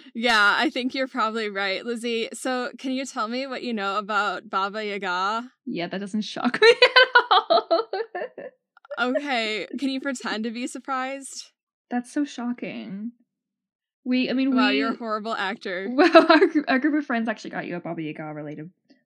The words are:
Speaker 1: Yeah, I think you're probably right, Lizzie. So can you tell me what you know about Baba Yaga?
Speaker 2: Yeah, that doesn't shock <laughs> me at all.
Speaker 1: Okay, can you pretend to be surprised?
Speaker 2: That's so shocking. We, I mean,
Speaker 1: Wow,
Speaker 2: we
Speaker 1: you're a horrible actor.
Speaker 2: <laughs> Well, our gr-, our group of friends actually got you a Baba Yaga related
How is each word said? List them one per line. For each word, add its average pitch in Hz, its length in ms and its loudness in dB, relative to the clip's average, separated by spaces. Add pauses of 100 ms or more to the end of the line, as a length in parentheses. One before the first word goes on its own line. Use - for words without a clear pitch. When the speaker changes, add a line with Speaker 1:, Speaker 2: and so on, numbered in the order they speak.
(140)
Speaker 1:
Yeah, 220 440 4
I 254 120 2
think 254 240 -4
you're 262 140 -2
probably 220 420 -2
right, 196 340 -2
Lizzie. 233 480 -2
So 254 460 -4
can 262 140 -4
you 262 140 -2
tell 226 220 -6
me 254 180 -4
what 262 160 -8
you 240 120 -4
know 196 240 -2
about 202 520 -2
Baba 202 340 -2
Yaga? 202 640 -2 (160)
Speaker 2:
Yeah, 170 200 -4
that 185 120 -6
doesn't 208 240 -4
shock - 380 -2
<laughs> - 20 6
me 440 60 10
at 508 640 6
all. 381 580 2 (1120)
Speaker 1:
Okay, 247 640 0 (120)
can 269 120 0
you 262 100 -2
pretend 220 440 -4
to 240 60 -2
be 240 160 -6
surprised? 262 840 -8 (380)
Speaker 2:
That's 247 220 -6
so 294 120 0
shocking. 214 880 -8 (920)
We, 254 240 0
I - 40 -2
mean, 262 240 2
Speaker 1:
Wow, 214 140 6
Speaker 2:
we 208 80 2
Speaker 1:
you're 226 140 0
a - 40 -6
horrible 220 380 -4
actor. 190 560 -6
Speaker 2:
<laughs> - 20 -6
Well, 330 400 8
our 320 140 8
gr-, 311 220 0
our 262 100 2
group 285 160 0
of 302 120 -2
friends 233 220 -2
actually 214 220 -8
got 180 160 -8
you 175 100 -6
a 175 40 -8
Baba 165 220 -8
Yaga 151 220 -10 (100)
related 151 360 -12 (360)